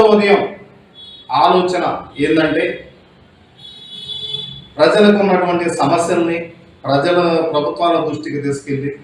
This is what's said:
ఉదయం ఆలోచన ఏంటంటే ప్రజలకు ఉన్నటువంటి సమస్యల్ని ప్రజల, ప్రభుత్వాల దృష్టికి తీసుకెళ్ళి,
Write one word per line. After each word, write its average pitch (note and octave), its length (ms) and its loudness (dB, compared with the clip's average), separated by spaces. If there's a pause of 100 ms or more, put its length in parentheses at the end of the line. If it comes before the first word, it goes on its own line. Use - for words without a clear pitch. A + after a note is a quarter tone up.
(140)
ఉదయం G3+ 280 4 (1000)
ఆలోచన F3+ 400 2 (420)
ఏంటంటే D#3+ 380 0 (2250)
ప్రజలకు G#3 460 4
ఉన్నటువంటి F3 420 0 (160)
సమస్యల్ని E3+ 580 0 (460)
ప్రజల, D#3 320 0 (340)
ప్రభుత్వాల E3 460 0 (100)
దృష్టికి C#3+ 380 -6
తీసుకెళ్ళి, C#3 460 -6 (120)